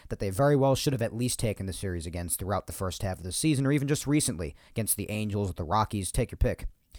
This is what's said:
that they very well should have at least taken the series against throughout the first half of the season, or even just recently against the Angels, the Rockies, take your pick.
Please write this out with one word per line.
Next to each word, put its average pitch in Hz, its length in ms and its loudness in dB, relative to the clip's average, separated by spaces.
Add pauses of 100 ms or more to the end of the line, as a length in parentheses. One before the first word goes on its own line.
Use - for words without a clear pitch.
that - 80 -6
they 98 140 -2
very 143 240 6
well 135 180 6
should 143 180 2
have 120 120 0
at 110 120 -2
least 120 220 0
taken 98 300 -2
the 92 40 -2
series 87 360 -4
against 87 320 -4
throughout 95 260 -2
the - 80 -10
first 92 300 -4
half 92 160 -2
of 85 40 -12
the 87 80 -8
season, 139 360 2
or 139 40 4
even 143 160 2
just 139 200 0
recently 120 480 0 (160)
against - 260 -2
the 95 140 -4
Angels, 104 420 0
the 90 100 -6
Rockies, 101 480 0
take 123 200 0
your 92 60 -10
pick. - 280 0 (340)